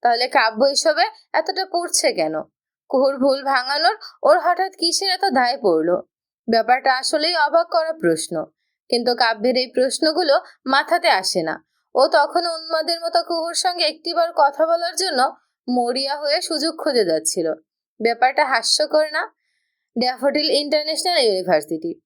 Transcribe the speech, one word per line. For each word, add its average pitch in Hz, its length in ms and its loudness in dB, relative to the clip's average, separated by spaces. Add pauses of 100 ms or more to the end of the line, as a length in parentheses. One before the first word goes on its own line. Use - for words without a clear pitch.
তাহলে 240 260 0
কাব্য 226 380 0
এসবে 302 380 2 (300)
এতটা 370 320 -2
পড়ছে 349 480 -2
কেন? 156 280 -2 (480)
কুহুর 277 280 2
ভুল 269 260 2
ভাঙানোর 277 520 0 (280)
ওর 330 160 6
হঠাৎ 359 360 0
কিসের 339 340 -2
এত 370 160 -2
দায় 254 360 2
পড়ল? 175 400 2 (480)
ব্যাপারটা 247 440 2
আসলেই 302 420 -2
অবাক 320 360 2
করা 320 220 0
প্রশ্ন, 170 520 -2 (440)
কিন্তু 240 260 0
কাব্যের 226 420 0
এই 254 100 -2
প্রশ্নগুলো 285 680 0 (320)
মাথাতে 302 420 0
আসে 190 360 0
না। 160 220 -6 (300)
ও 269 120 4
তখন 330 380 2
উন্মাদের 330 560 -4
মতো 339 220 -2
কুহুর 339 300 -4
সঙ্গে 349 300 -2
একটিবার 330 520 -2
কথা 285 300 2
বলার 339 300 -2
জন্য 320 360 0 (380)
মরিয়া 247 480 -2
হয়ে 294 240 -2
সুযোগ 320 420 -4
খুঁজে 247 220 2
যাচ্ছিল। 160 480 -2 (480)
ব্যাপারটা 254 440 2
হাস্যকর 302 680 0
না? 339 240 -6 (640)
ড্যাফোডিল 262 520 0
ইন্টারন্যাশনাল 302 720 0
ইউনিভার্সিটি। 175 840 0